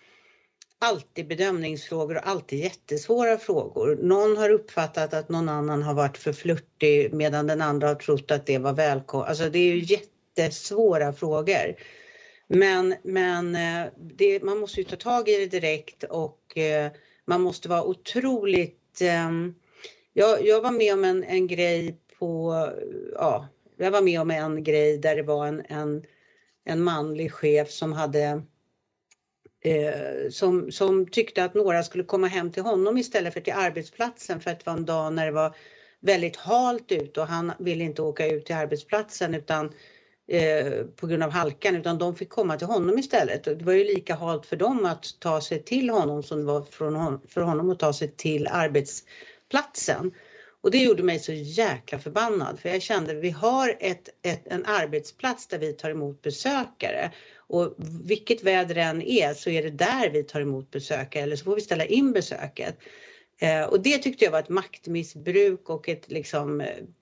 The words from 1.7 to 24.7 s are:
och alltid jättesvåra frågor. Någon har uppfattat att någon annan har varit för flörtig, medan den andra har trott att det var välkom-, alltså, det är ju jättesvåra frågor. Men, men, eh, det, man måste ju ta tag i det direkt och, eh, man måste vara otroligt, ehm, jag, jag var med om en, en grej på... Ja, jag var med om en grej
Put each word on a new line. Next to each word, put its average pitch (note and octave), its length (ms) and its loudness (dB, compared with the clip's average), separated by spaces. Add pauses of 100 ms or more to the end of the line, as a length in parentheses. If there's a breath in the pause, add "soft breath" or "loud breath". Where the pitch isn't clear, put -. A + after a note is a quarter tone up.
och - 120 -4
alltid F#3 300 -4
jättesvåra A3 800 0
frågor. D3 640 0
Någon G3+ 340 4
har G#3+ 140 4
uppfattat E3 640 0
att D#3 140 -4
någon E3 200 0
annan D3 340 0
har D3 120 -2
varit C#3 220 2
för - 160 -4
flörtig, D3 800 2
medan D3+ 320 0
den D#3 140 0
andra D3 280 2
har D3 60 2
trott C#3+ 360 0
att C#3+ 160 0
det C3+ 120 2
var C3+ 140 0
välkom-, C3+ 500 0
alltså, D#3 280 -2
det E3 80 0
är F3 160 6
ju F3 100 0
jättesvåra E3+ 1300 0
frågor. D#3 640 0 (720 loud breath)
Men, F#3 540 4
men, F3+ 540 0
eh, E3+ 300 -2 (100)
det, G3 460 0
man G3+ 160 -2
måste G3+ 220 -4
ju F#3+ 40 -4
ta F#3 120 -8
tag A#3+ 320 0
i G#3 80 6
det F#3 240 -2
direkt D#3 440 -4
och, - 540 -8
eh, D3+ 320 0 (340 soft breath)
man F3 160 0
måste F3 280 -2
vara E3+ 160 2
otroligt, G3+ 1160 -2
ehm, E3+ 540 0 (580 loud breath)
jag, G#3 340 4
jag G#3+ 140 6
var A#3+ 100 0
med A3 240 4
om G3 100 2
en, F#3 200 2
en F#3 220 2
grej E3+ 500 0 (220)
på... E3 340 -2 (600)
Ja, C#3+ 340 0 (280)
jag F#3 140 0
var G3+ 120 4
med E3+ 180 4
om D#3+ 100 0
en D#3 340 -2
grej D3+ 340 4